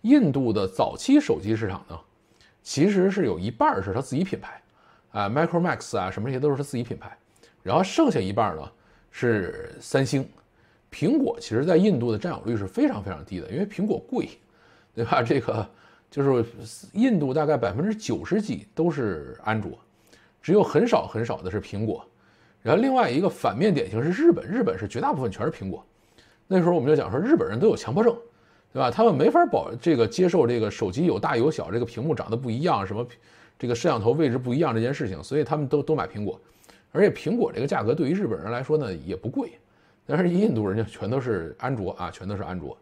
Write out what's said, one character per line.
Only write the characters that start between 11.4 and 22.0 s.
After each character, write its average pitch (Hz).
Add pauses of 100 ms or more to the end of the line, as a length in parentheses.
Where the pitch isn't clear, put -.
其 -
实 117
在 170
印 180
度 117
的 107
占 -
有 -
率 117
是 98
非 269
常 104
非 95
常 90
低 90
的， 76
因 117
为 208
苹 202
果 127 (100)
贵， 240 (680)
对 120
吧？ 135
这 127
个 107 (420)
就 143
是 127 (480)
印 220
度 135
大 156
概 151
百 101
分 127
之 214
九 -
十 202
几 135
都 165
是 92
安 107
卓， 90 (720)
只 151
有 202
很 170
少 160
很 110
少 117
的 92
是 98
苹 101
果。 - (560)